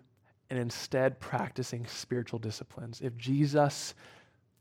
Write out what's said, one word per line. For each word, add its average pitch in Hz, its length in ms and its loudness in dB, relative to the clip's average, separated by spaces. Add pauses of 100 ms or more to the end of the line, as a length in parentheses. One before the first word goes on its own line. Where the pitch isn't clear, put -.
(500)
and 127 100 -2
instead 127 600 0
practicing 120 640 -4
spiritual 117 540 -4
disciplines. 113 600 -8
If 123 160 -4
Jesus 143 800 4 (680)